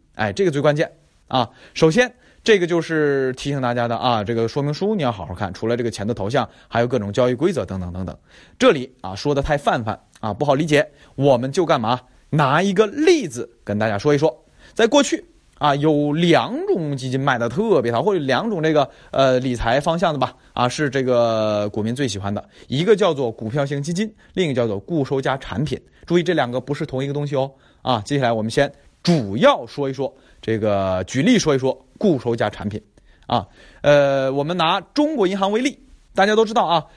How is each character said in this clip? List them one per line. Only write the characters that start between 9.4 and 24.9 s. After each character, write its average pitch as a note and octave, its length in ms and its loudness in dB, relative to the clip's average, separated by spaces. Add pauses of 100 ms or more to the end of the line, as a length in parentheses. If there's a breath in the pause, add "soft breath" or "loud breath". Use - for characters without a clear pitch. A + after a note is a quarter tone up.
太 D3 160 0
泛 D3 260 -2
泛 G#2+ 160 -6 (200)
啊， G#2+ 140 -6
不 C#3 120 -4
好 C#3+ 80 2
理 C#3+ 120 0
解， D3 220 2 (280 soft breath)
我 C3+ 220 4
们 C3 140 -4
就 E3+ 140 6
干 D3+ 140 2
嘛？ A#2+ 200 0 (300 soft breath)
拿 C#3+ 320 2
一 G3 120 0
个 G#3 140 4
例 D4 400 2
子 A#2+ 220 -10 (140)
跟 G#2 160 -2
大 G#2+ 80 0
家 G#2 100 0
说 D3 160 2
一 D3 40 4
说。 D3+ 280 0 (280 soft breath)
在 A#3 140 4
过 C#4+ 140 4
去 - 220 -2 (340)
啊， C#3+ 180 2
有 D3 380 0
两 E3 420 2 (120)
种 E3 280 -2
基 C3 140 -8
金 C3 100 -2
卖 C3+ 180 0
得 A#2 120 0
特 F3 320 0
别 A#2 100 0
好， A#2 100 0
或 G3+ 120 0
者 F#3 60 0
两 C#3 300 -2
种 F3+ 140 -4
这 D#3+ 80 2
个， D3 180 2 (220 loud breath)
呃， C3 300 2
理 B2+ 140 -2
财 A#2 240 0
方 E3 200 -2
向 E3+ 140 0
的 D3 40 -6
吧， B2+ 160 -2 (200 soft breath)
啊， B2 160 0
是 D3 200 -2
这 C3+ 140 -2
个 A2 640 0
股 G#2 140 -4
民 A2 100 -4
最 C3+ 140 -4
喜 G#2 100 -6
欢 G2+ 160 -6
的。 G2+ 100 -8 (240 loud breath)
一 C3+ 180 -2
个 G#3+ 100 6
叫 F3+ 180 2
做 C3+ 160 -2
股 A2 200 -8
票 C#3 160 -2
型 C#3+ 180 -6
基 D#3 80 -6
金， G#3 200 -4 (220 soft breath)
另 F#3 120 0
一 - 20 -2
个 C#3 60 -2
叫 A#2+ 120 0
做 G2+ 140 -4
固 D3+ 240 -2